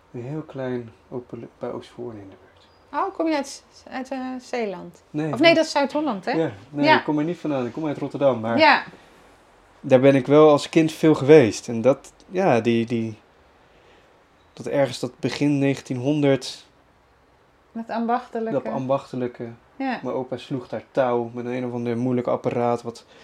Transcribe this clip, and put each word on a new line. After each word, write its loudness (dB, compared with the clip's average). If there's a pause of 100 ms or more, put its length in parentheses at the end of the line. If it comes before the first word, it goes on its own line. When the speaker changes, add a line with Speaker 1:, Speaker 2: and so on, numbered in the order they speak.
(140)
Speaker 1:
Een -12
heel -10
klein -10 (180)
openlu-, -12 (120)
bij -8
Oostvoorne -14
in -18
de -20
buurt. -20 (360)
Speaker 2:
Oh, -6
kom -2
je 0
uit, -8 (260)
uit, -10
eh, -8 (220)
Zeeland? -8
Speaker 1:
Nee, -4
Speaker 2:
Of -4
nee, -4
Speaker 1:
nee. 8
Speaker 2:
dat 2
is -8
Zuid-Holland, -2
hè? -4
Speaker 1:
Ja, -2 (180)
nee, -2
Speaker 2:
Ja. 6
Speaker 1:
ik -2
kom -2
er -2
niet -4
vandaan. -4
Ik -6
kom -8
uit -4
Rotterdam, 0
maar -2
Speaker 2:
Ja. 4 (960)
Speaker 1:
daar 4
ben 6
ik 0
wel 8
als 2
kind 4
veel 4
geweest. 6
En -4
dat, 0 (140)
ja, 2
die, 0
die, -4 (1400)
dat -18
ergens 0
dat -8
begin 0
negentienhonderd. 0 (1080)
Speaker 2:
Dat -12
ambachtelijke. -4
Speaker 1:
Dat -8
ambachtelijke. -4 (260)
Speaker 2:
Ja. -6
Speaker 1:
Mijn -6
opa -6
sloeg -10
daar -10
touw 0
met -10
een, -6
een -6
of -8
ander -4
moeilijk -2
apparaat -2
wat -14 (180)